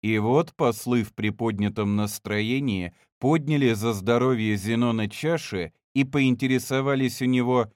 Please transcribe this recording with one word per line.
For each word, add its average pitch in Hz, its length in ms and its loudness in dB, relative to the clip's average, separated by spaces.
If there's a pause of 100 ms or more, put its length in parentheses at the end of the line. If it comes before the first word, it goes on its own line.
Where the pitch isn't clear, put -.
И 110 160 0
вот 127 360 0
послы 123 480 0
в 104 120 -6
приподнятом 104 800 -2
настроении 104 960 -4 (240)
подняли 143 540 2
за 113 200 0
здоровье 110 640 2
Зенона 113 540 0
чаши 147 640 -4 (220)
и 135 100 2
поинтересовались 135 1160 0
у 131 60 0
него 123 500 2